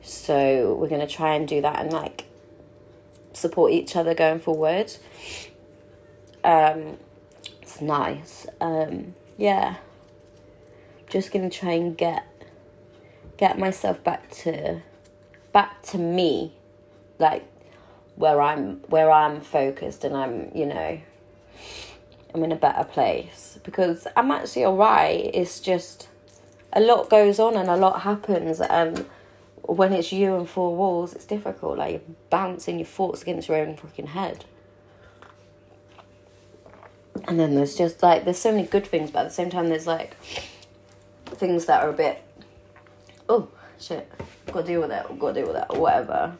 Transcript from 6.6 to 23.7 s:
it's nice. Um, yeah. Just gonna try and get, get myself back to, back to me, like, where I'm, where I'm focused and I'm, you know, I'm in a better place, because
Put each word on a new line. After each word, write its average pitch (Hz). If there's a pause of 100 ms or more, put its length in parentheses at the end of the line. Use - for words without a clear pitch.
it's -
nice. 147 (120)
Um, 165 (220)
yeah. 196 (1300)
Just 190
gonna 185
try 175
and 170
get, 170 (1120)
get 190
myself 190
back -
to, 160 (680)
back -
to -
me, 170 (680)
like, 156 (680)
where 151
I'm, 147
where 160
I'm 151
focused -
and 139
I'm, 123
you 151
know, 82 (1300)
I'm 160
in 165
a -
better -
place, -
because 175 (100)